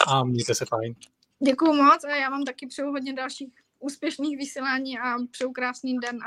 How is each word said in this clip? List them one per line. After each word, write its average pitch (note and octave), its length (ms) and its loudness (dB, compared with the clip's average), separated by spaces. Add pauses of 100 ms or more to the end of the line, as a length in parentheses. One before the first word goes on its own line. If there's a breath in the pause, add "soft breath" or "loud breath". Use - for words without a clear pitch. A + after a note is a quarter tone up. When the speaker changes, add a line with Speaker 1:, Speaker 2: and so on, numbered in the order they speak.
Speaker 1:
a C3+ 160 4
mějte A#2+ 320 0
se B2 100 -4
fajn. A#2 280 -4 (460)
Speaker 2:
Děkuju C#4 340 4
moc D4+ 300 8
a C#4+ 120 -4
já C4+ 140 0
vám C#4 160 -2
taky B3+ 220 -10
přeju C#4 240 -4
hodně C4+ 220 -4
dalších C4 360 -8 (300)
úspěšných C#4+ 580 -4
vysílání C4 640 -4
a B3 160 -2 (160)
přeju C4 200 -6
krásný B3+ 460 -4
den A#3+ 300 -6